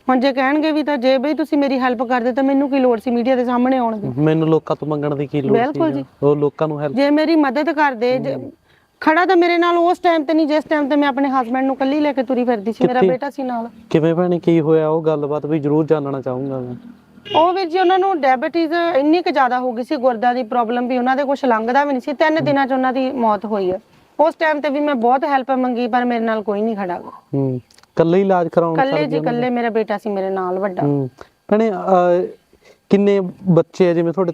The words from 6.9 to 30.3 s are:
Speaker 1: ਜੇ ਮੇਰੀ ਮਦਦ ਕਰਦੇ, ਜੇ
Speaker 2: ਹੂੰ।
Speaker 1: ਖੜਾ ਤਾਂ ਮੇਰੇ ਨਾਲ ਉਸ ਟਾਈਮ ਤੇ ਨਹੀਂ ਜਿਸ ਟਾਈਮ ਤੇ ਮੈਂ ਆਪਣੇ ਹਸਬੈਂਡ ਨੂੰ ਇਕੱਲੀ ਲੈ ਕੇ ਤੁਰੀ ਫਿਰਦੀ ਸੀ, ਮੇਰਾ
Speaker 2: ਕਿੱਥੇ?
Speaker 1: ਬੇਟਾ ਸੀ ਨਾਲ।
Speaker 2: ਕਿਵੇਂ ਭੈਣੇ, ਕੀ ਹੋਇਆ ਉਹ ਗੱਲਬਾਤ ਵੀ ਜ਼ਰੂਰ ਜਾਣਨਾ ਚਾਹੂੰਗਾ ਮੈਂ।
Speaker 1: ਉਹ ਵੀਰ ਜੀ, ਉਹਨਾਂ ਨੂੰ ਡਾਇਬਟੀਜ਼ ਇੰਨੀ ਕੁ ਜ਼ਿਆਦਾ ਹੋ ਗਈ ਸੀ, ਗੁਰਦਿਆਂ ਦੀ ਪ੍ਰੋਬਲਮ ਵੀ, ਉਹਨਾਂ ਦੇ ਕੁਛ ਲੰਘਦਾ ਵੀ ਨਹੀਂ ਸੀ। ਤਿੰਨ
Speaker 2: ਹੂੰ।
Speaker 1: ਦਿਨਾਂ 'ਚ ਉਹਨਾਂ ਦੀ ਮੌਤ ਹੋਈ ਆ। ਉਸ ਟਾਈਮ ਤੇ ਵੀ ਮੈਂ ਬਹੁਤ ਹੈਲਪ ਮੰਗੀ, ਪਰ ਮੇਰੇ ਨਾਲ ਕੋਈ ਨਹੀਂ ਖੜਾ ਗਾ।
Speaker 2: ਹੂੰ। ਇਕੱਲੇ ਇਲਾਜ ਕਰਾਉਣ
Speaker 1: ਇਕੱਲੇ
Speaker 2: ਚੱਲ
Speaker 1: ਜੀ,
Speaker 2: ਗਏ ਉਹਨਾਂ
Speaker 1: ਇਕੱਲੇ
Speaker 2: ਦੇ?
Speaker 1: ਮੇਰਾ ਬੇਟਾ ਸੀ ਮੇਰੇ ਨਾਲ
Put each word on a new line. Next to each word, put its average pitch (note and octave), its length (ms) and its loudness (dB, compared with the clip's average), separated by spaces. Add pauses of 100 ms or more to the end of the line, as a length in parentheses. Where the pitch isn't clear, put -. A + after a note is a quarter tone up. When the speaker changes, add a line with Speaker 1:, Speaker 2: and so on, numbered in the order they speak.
Speaker 1:
ਜੇ C#4 140 2
ਮੇਰੀ D#4 260 2
ਮਦਦ D4 360 0
ਕਰਦੇ, C4 480 0
ਜੇ - 160 -6
Speaker 2:
ਹੂੰ। - 180 -12 (480)
Speaker 1:
ਖੜਾ D#4+ 240 2
ਤਾਂ F#4 100 2
ਮੇਰੇ F4 220 4
ਨਾਲ F4 200 2
ਉਸ E4+ 220 2
ਟਾਈਮ E4 240 2
ਤੇ D4+ 100 -2
ਨਹੀਂ D#4 140 2
ਜਿਸ D4+ 160 0
ਟਾਈਮ D4 260 -2
ਤੇ D4+ 60 0
ਮੈਂ C#4+ 120 2
ਆਪਣੇ C#4 220 0
ਹਸਬੈਂਡ C4 360 0
ਨੂੰ C4+ 100 -2
ਇਕੱਲੀ C4+ 240 0
ਲੈ D4 140 0
ਕੇ B3+ 100 -2
ਤੁਰੀ B3 220 -2
ਫਿਰਦੀ A3+ 260 -2
ਸੀ, B3+ 160 0
ਮੇਰਾ B3 120 0
Speaker 2:
ਕਿੱਥੇ? F#3 140 4
Speaker 1:
ਬੇਟਾ C#4 160 -6
ਸੀ C4+ 140 -8
ਨਾਲ। A#3+ 260 -6 (200)
Speaker 2:
ਕਿਵੇਂ E3 260 2
ਭੈਣੇ, F3 240 0
ਕੀ E3 220 2
ਹੋਇਆ D#3 280 2
ਉਹ D#3+ 120 0
ਗੱਲਬਾਤ D3 440 -2
ਵੀ D3+ 140 -2
ਜ਼ਰੂਰ D3 260 0
ਜਾਣਨਾ C#3 360 -2
ਚਾਹੂੰਗਾ C3 380 -6
ਮੈਂ। B2 160 -10 (640)
Speaker 1:
ਉਹ F4 140 4
ਵੀਰ F#4 160 -4
ਜੀ, F4 100 -2
ਉਹਨਾਂ F#4 200 4
ਨੂੰ F#4 220 0
ਡਾਇਬਟੀਜ਼ D4 520 0 (220)
ਇੰਨੀ D4+ 260 4
ਕੁ F4+ 100 -2
ਜ਼ਿਆਦਾ B3+ 280 0
ਹੋ B3+ 120 -2
ਗਈ A#3 120 -6
ਸੀ, D#4 120 -4
ਗੁਰਦਿਆਂ B3 380 0
ਦੀ B3+ 100 -4
ਪ੍ਰੋਬਲਮ A#3+ 440 -2
ਵੀ, B3+ 100 -2
ਉਹਨਾਂ B3+ 180 0
ਦੇ C#4+ 80 0
ਕੁਛ C#4 220 -2
ਲੰਘਦਾ A#3+ 380 2
ਵੀ C#4+ 80 -2
ਨਹੀਂ B3+ 100 -2
ਸੀ। D4 120 -6
ਤਿੰਨ D#4 240 2
Speaker 2:
ਹੂੰ। - 80 -2
Speaker 1:
ਦਿਨਾਂ C#4 220 2
'ਚ C4 60 -2
ਉਹਨਾਂ C4 200 0
ਦੀ C4 180 -2
ਮੌਤ A3+ 340 0
ਹੋਈ G3+ 260 -2
ਆ। F#3 80 -4 (400)
ਉਸ D#4 160 2
ਟਾਈਮ D#4 260 0
ਤੇ D4+ 80 -2
ਵੀ C#4 100 -2
ਮੈਂ D4 160 0
ਬਹੁਤ B3 280 2
ਹੈਲਪ C4+ 280 -2
ਮੰਗੀ, B3+ 360 -2
ਪਰ B3 180 0
ਮੇਰੇ A#3 200 -2
ਨਾਲ A3 180 -2
ਕੋਈ G3+ 180 -2
ਨਹੀਂ A3+ 140 -2
ਖੜਾ F3+ 240 -6
ਗਾ। - 120 -16 (220)
Speaker 2:
ਹੂੰ। C3+ 320 -2
ਇਕੱਲੇ E3 560 0
ਇਲਾਜ F#3 260 2
ਕਰਾਉਣ E3 300 0
Speaker 1:
ਇਕੱਲੇ C4+ 140 0
Speaker 2:
ਚੱਲ - 140 0
Speaker 1:
ਜੀ, D3 60 -6
Speaker 2:
ਗਏ D#3 80 -2
ਉਹਨਾਂ D#3+ 120 -2
Speaker 1:
ਇਕੱਲੇ A#3+ 180 -2
Speaker 2:
ਦੇ? B3 60 -2
Speaker 1:
ਮੇਰਾ A#3+ 140 -2
ਬੇਟਾ G#3+ 280 -2
ਸੀ - 120 -8
ਮੇਰੇ F#3+ 200 -4
ਨਾਲ F#3 300 -4